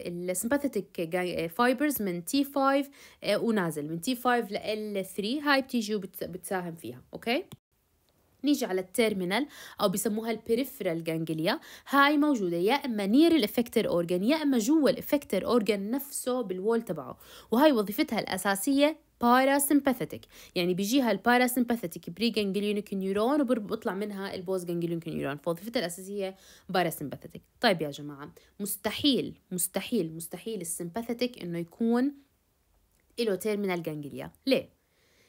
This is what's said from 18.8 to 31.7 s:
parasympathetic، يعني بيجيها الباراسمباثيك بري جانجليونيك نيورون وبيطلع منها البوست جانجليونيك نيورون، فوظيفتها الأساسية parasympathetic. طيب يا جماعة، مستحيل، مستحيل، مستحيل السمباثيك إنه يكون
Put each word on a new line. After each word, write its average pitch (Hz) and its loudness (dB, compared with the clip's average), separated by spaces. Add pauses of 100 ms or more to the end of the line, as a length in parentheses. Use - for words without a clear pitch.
parasympathetic، 269 4 (360)
يعني 180 2
بيجيها 220 2
الباراسمباثيك 240 2
بري 214 -2
جانجليونيك 208 -2
نيورون 208 0
وبيطلع 220 -2
منها 196 -6
البوست 180 -4
جانجليونيك 170 -4
نيورون، 147 -6
فوظيفتها 202 -6
الأساسية 190 -6 (380)
parasympathetic. - -4 (220)
طيب 190 2
يا 147 -2
جماعة، 147 -12 (260)
مستحيل، 208 -2 (180)
مستحيل، 180 -2
مستحيل 175 -10
السمباثيك 233 -6
إنه 170 -6
يكون 233 0 (1080)